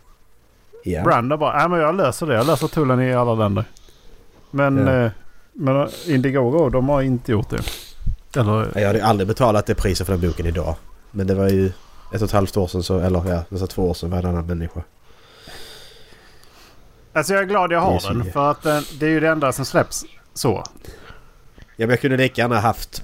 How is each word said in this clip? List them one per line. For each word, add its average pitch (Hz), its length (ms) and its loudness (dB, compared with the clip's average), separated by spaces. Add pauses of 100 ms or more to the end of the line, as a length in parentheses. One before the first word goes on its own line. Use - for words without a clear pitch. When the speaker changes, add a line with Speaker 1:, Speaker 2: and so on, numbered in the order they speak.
(840)
Speaker 1:
Ja. 87 200 -4
Speaker 2:
Brando 143 340 2
bara, 143 200 0
"Nej, 160 120 2
men 175 100 0
jag 156 160 2
löser 165 320 0
det. 143 80 2
Jag 117 120 2
löser 156 200 0
tullen 127 340 0
i 127 120 0
alla 120 220 2
länder." 104 280 0 (880)
Men, 139 260 2
Speaker 1:
Ja. 135 160 2 (120)
Speaker 2:
eh, 110 60 -2 (420)
men 139 360 0 (160)
Indiegogo, 135 640 2
de 127 200 2
har 143 120 2
inte 127 300 -2
gjort 113 180 0
det. 113 120 -4 (800)
Eller 107 340 2
Speaker 1:
Ja, 98 80 -2
jag 101 60 4
hade 101 180 2
aldrig 104 220 4
betalat 110 380 2
det 104 100 0
priset - 320 0
för 98 100 0
den 87 120 2
boken 82 160 -4
idag. 80 300 -2 (360)
Men 98 160 -4
det 98 80 2
var 98 140 4
ju 95 160 4 (480)
ett 98 80 -2
och 104 60 0
ett - 40 -2
halvt 101 260 2
år 92 100 0
sedan 90 160 -4
så, 92 160 0
eller 90 300 0
ja, 85 200 -2
nästan 92 180 -4
två 92 220 -2
år 87 40 -2
sedan 85 160 -6
var 90 80 -2
jag 87 60 -2
en 90 60 -2
annan 85 180 -2
människa. 82 340 -6 (2250)
Speaker 2:
Alltså, 160 200 -2
jag 196 100 2
är 185 40 -4
glad 185 240 2
jag 170 80 2
har 180 120 2
Speaker 1:
Det - 60 2
är - 20 0
så 98 80 -6
Speaker 2:
den, 104 100 -2
Speaker 1:
mycket. 98 160 -4
Speaker 2:
för 143 180 2
att, 143 140 -4
eh, 151 140 2 (200)
det 151 60 0
är 156 40 4
ju 160 100 4
det 156 100 2
enda 147 220 2
som 131 140 -4
släpps - 400 0 (280)
så. - 300 -2 (920)
Speaker 1:
Ja, - 300 -4
men - 20 0
jag 123 120 2
kunde 131 160 2
lika 127 240 2
gärna 120 180 2
haft - 440 -2